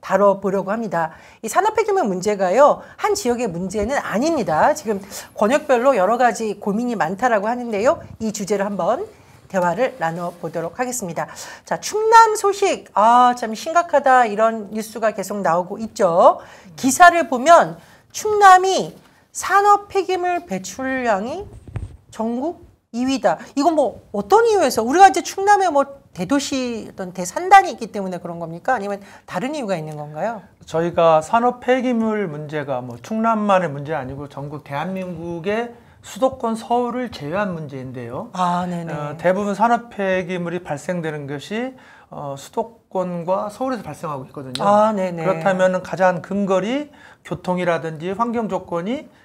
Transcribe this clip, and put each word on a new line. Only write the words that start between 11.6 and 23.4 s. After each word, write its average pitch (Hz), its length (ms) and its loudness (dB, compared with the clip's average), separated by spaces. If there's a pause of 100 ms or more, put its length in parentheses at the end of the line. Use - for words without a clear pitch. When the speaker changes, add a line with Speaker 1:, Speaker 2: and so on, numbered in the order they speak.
Speaker 1:
자, - 160 -6
충남 440 560 4
소식, 392 580 -2
아, 240 440 6
참 220 180 -6
심각하다, 285 680 2
이런 220 460 0
뉴스가 214 400 -4
계속 202 280 -6
나오고 180 380 0
있죠. 220 600 4 (360)
기사를 339 540 6
보면 247 480 6 (340)
충남이 381 880 6 (340)
산업 403 560 2
폐기물 359 580 -2
배출량이 247 1040 -4 (640)
전국 240 540 -6 (260)
이 240 140 -4
위다. 208 320 0 (180)